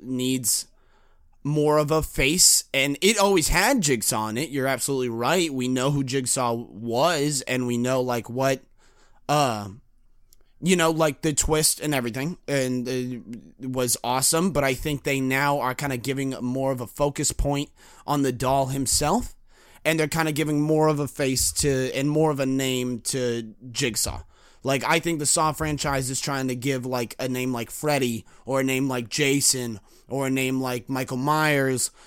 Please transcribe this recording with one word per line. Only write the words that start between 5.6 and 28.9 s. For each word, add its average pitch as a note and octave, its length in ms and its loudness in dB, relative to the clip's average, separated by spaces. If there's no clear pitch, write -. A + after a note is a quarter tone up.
know B2+ 240 2
who C#3+ 120 0
Jigsaw B2+ 500 0
was, B2+ 880 0
and B2+ 260 -2
we A#2+ 100 0
know, B2+ 220 0
like, B2 300 -2
what, C3 320 0
uh, B2+ 400 0
you F#3 160 4
know, E3 140 4
like, D#3 300 0
the D#3+ 120 0
twist D#3 480 0
and D3+ 120 -2
everything, C3 440 -4
and B2+ 400 -2
it B2+ 340 -4
was B2+ 460 -2
awesome, C#3 460 2
but C#3+ 120 0
I C3+ 100 0
think C#3+ 300 -4
they C#3 160 0
now C3+ 400 2
are B2 160 -2
kinda C#3+ 220 -4
giving C3+ 320 -4
more C3+ 300 -2
of B2+ 80 -4
a A#2+ 80 -6
focus C#3+ 460 -2
point C#3+ 360 -2
on C#3+ 140 2
the C3+ 100 2
doll C3 360 0
himself, C#3+ 680 0
and D#3+ 160 2
they're D3+ 80 2
kinda D#3+ 240 0
giving D3+ 300 0
more D#3 260 4
of D#3 120 2
a C#3+ 100 -2
face C3+ 440 0
to, C3 400 0
and C#3 160 0
more D#3 220 4
of C#3 80 -2
a C#3 60 0
name B2+ 560 0
to A#2 520 -2
Jigsaw. A#2 520 -4
Like, C3 200 0
I D#3+ 140 2
think E3 200 -2
the D3 60 -4
Saw D#3 260 2
franchise C#3+ 580 -2
is C3+ 120 -4
trying C3+ 260 -2
to B2+ 80 -2
give, B2+ 300 -2
like, B2 340 -4
a C3 80 -2
name B2+ 240 -2
like A#2 180 -4
Freddy, C3+ 560 -2
or C3+ 160 0
a - 20 0
name C3+ 240 2
like B2 220 -4